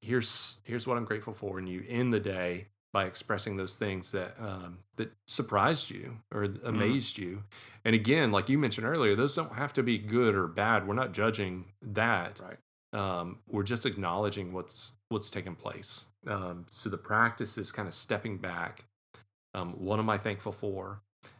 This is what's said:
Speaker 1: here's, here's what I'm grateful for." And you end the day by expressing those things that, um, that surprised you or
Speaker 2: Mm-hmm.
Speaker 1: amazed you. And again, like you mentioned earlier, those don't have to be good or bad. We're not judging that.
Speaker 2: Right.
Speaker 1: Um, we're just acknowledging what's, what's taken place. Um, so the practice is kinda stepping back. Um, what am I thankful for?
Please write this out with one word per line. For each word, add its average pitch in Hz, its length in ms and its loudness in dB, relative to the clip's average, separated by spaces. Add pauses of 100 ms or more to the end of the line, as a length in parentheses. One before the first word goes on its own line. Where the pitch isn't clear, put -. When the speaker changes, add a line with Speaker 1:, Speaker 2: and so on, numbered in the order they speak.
Speaker 1:
here's, - 640 0
here's 117 220 -4
what 123 100 2
I'm 117 80 -2
grateful 107 300 -4
for." 98 240 -6
And 92 100 -6
you 92 200 -6
end 120 260 2
the 104 60 6
day 92 480 -2 (240)
by 98 120 4
expressing 98 520 -2
those 95 200 -2
things 95 360 -2
that, - 280 -4
um, 92 380 -8 (180)
that 113 160 -4 (140)
surprised 127 640 2
you 117 280 -10 (140)
or 104 160 0
Speaker 2:
Mm-hmm. 104 180 -6
Speaker 1:
amazed 113 520 0
you. 98 240 -6 (420)
And 113 100 6
again, 117 380 6
like 98 160 4
you 135 100 6
mentioned 117 280 2
earlier, 127 280 4
those 135 200 2
don't 165 200 -2
have 139 200 -4
to 135 80 2
be 117 160 4
good 107 360 4
or 92 120 4
bad. 101 420 4
We're 101 60 2
not 120 180 0
judging 98 540 0 (160)
that. 104 580 0
Speaker 2:
Right. 92 160 -14 (340)
Speaker 1:
Um, 92 560 -2
we're 101 180 0
just 117 200 0
acknowledging 95 680 -2
what's, - 400 -8 (160)
what's 110 180 -2
taken 90 260 -6
place. - 520 -8 (200)
Um, 90 440 -4
so - 180 -8
the 101 80 -4
practice 113 600 0
is 98 120 -6
kinda 95 220 -6
stepping 104 460 -2
back. 87 460 -6 (680)
Um, 90 180 -4
what 98 260 0
am 110 100 2
I 104 80 2
thankful 101 360 -4
for? 98 500 -6 (380)